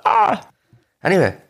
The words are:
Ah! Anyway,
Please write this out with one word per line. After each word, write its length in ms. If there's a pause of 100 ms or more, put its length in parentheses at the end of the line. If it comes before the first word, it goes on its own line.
Ah! 420 (560)
Anyway, 320 (160)